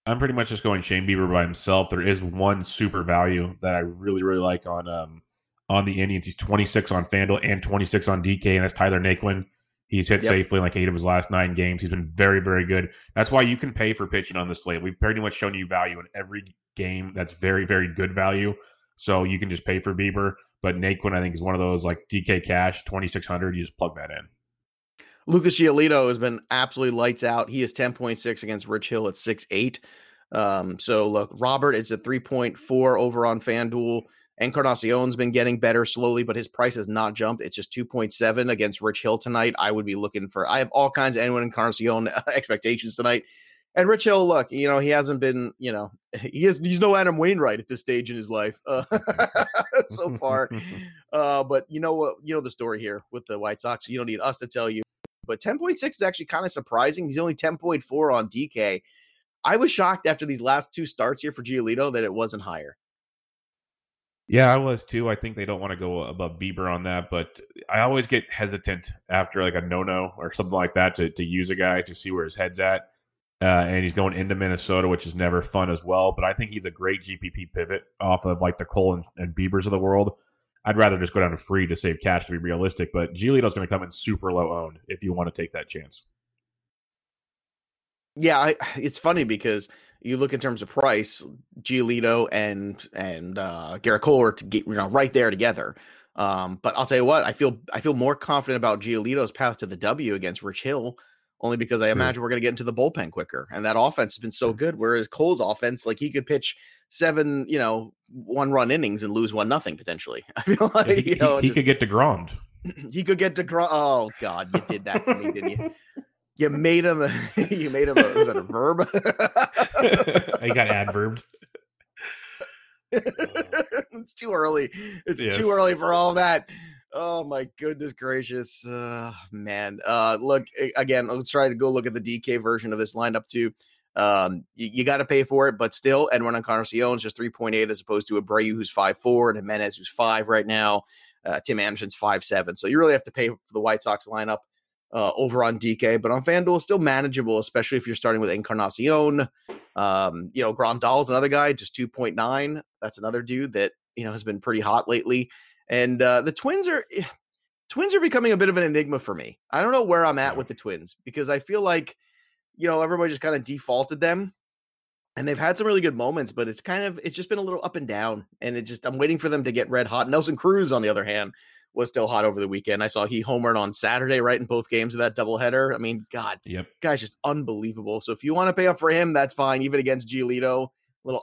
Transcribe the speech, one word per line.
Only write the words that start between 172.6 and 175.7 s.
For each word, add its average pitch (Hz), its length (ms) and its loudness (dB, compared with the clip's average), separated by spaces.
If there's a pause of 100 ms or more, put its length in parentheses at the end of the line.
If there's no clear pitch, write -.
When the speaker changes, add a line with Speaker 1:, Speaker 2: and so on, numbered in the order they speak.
Speaker 2:
I 107 40 0
saw 104 180 -2
he 113 180 -2
homered 120 360 2
on 101 140 -2
Saturday, 127 480 0
right, 123 180 2
in 120 80 -8
both 117 220 -2
games 113 260 0
of 120 40 -4
that 113 180 0
doubleheader. 123 580 0